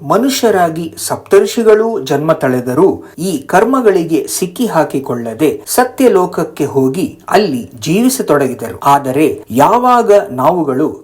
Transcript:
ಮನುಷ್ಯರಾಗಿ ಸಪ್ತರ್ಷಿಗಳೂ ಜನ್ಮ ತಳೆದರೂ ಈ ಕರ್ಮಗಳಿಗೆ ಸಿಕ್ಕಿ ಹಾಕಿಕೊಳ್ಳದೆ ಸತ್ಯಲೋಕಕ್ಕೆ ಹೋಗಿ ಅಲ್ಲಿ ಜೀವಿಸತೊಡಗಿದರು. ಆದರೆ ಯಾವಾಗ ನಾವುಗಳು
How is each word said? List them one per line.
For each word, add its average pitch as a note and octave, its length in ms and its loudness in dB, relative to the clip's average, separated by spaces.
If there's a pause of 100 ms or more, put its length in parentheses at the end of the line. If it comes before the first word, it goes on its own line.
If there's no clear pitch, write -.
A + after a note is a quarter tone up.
(100)
ಮನುಷ್ಯರಾಗಿ F#3 880 0
ಸಪ್ತರ್ಷಿಗಳೂ G#3+ 1000 2 (100)
ಜನ್ಮ D3+ 220 0
ತಳೆದರೂ B2+ 540 0 (320)
ಈ F3+ 140 -4 (200)
ಕರ್ಮಗಳಿಗೆ G3 720 2
ಸಿಕ್ಕಿ F#3+ 400 -4
ಹಾಕಿಕೊಳ್ಳದೆ C3 840 -2 (160)
ಸತ್ಯಲೋಕಕ್ಕೆ G3 960 0
ಹೋಗಿ C3+ 420 0 (220)
ಅಲ್ಲಿ D3+ 340 0 (240)
ಜೀವಿಸತೊಡಗಿದರು. C#3+ 1000 0
ಆದರೆ C#3 420 2 (240)
ಯಾವಾಗ A#3 600 2 (180)
ನಾವುಗಳು C#3 560 0 (180)